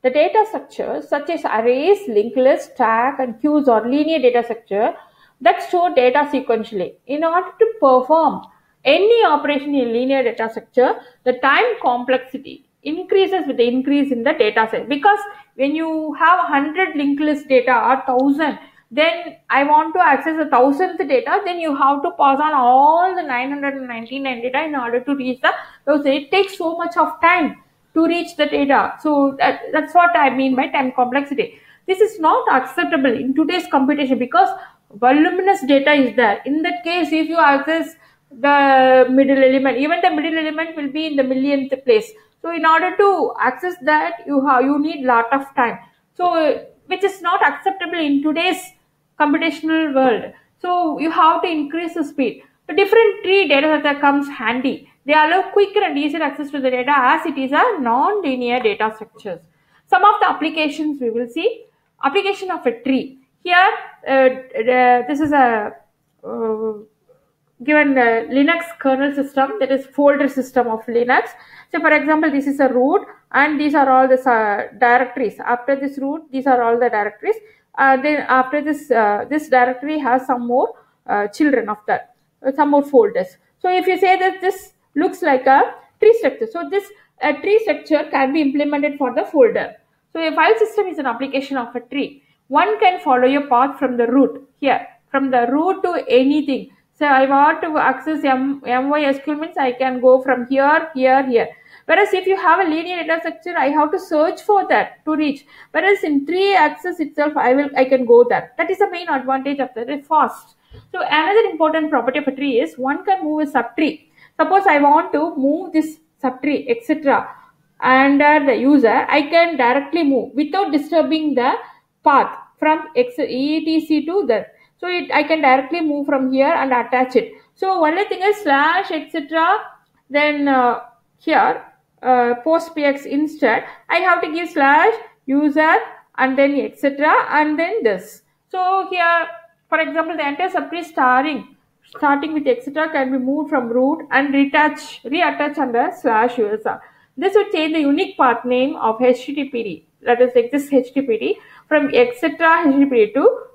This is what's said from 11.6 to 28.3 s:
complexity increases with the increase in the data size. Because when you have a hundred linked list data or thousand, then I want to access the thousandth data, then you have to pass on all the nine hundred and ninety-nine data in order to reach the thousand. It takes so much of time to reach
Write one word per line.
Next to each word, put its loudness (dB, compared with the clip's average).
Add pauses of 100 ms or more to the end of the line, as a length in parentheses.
complexity -4 (160)
increases 0
with -4
the 2
increase 0
in -4
the 0
data 0
size. -6
Because -2 (380)
when -2
you -6
have 2
a -6
hundred -2
linked -2
list -2
data 2
or 2
thousand, 0 (340)
then -2 (140)
I 2
want 2
to 0
access 2
the -2
thousandth 2
data, 0
then -4
you -4
have 2
to -4
pass 2
on 0
all 4
the -4
nine -6
hundred -6
and -10
ninety-nine -8
data -4
in -6
order -4
to -4
reach -6
the 0 (320)
thousand. 0
It -4
takes 0
so -4
much -4
of 0
time 2 (320)
to 2
reach -4